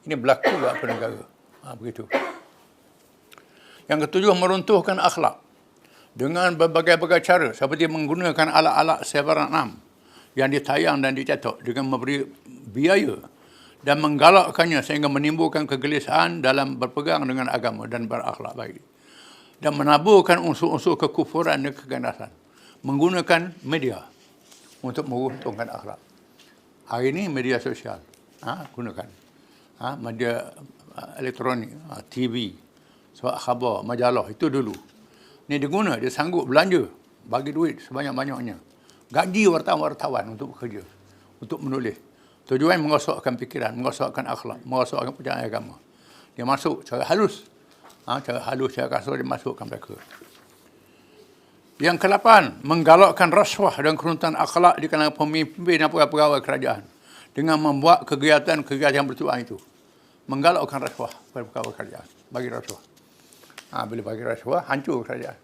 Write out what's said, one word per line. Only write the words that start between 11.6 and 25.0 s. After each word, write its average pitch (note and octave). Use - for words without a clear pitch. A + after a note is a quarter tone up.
dengan C3
memberi C3+
biaya D3
dan D3
menggalakkannya D#3
sehingga D3
menimbulkan D3+
kegelisahan D3+
dalam C3+
berpegang D3
dengan C3
agama A2+
dan A#2
berakhlak A#2
baik. -
Dan D3
menaburkan E3+
unsur-unsur D#3+
kekufuran D#3
dan C#3
keganasan. B2+
Menggunakan E3+
media C3
untuk C3